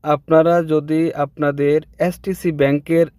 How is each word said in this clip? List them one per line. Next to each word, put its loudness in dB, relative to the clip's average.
আপনারা 2
যদি 0
আপনাদের -2
এসটিসি -6
ব্যাংকের 0